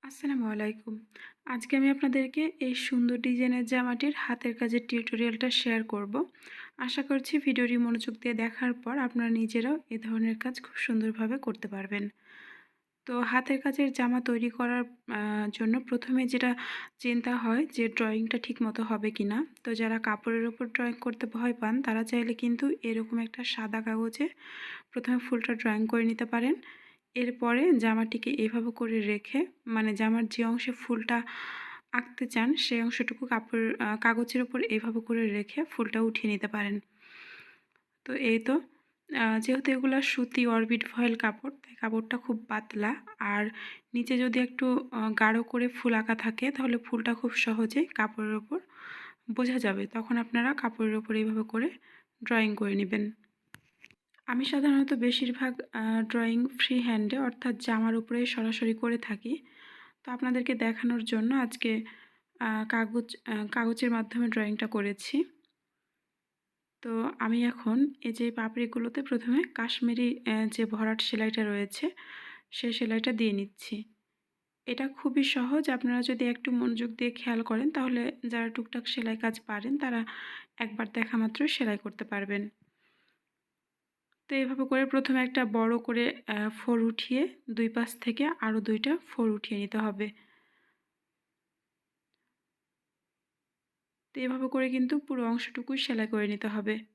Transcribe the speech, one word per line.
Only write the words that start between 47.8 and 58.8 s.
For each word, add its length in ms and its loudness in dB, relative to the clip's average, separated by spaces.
কাপড়ের 480 -2
ওপর 260 -4
বোঝা 280 2
যাবে। 280 0
তখন 320 -2
আপনারা 360 0
কাপড়ের 400 0
ওপর 200 -2
এইভাবে 300 0
করে 260 -2
ড্রয়িং 300 2
করে 200 0
নেবেন। 360 0
আমি 180 0
সাধারণত 480 4
বেশিরভাগ, 720 0
আহ, 300 2
ড্রয়িং 460 2
ফ্রি 320 2
হ্যান্ডে 380 2
অর্থাৎ 400 0
জামার 360 2
উপরে 320 0
সরাসরি 480 0
করে 240 0